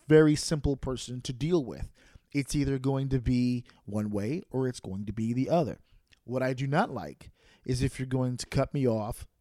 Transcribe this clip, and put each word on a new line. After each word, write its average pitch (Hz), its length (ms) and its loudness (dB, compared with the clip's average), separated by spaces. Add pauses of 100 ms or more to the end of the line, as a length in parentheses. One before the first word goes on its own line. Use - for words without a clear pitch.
very 156 260 8
simple 143 400 -2
person 123 460 -8
to - 100 -8
deal 143 320 0
with. 82 260 -10 (440)
It's 143 220 -2
either 135 240 0
going 135 300 0
to 131 100 2
be 123 460 2 (180)
one 104 260 -2
way 104 420 -2
or 127 180 -2
it's - 100 -8
going 98 280 -8
to 107 40 -6
be 113 220 -2
the 131 160 0
other. 151 300 2 (440)
What 127 180 -4
I 131 120 0
do 131 120 -4
not 151 240 2
like 82 400 -10 (360)
is 127 180 0
if - 160 -2
you're 131 60 -4
going 127 320 -2
to - 80 -8
cut - 280 0
me 135 140 2
off, 110 400 -2 (140)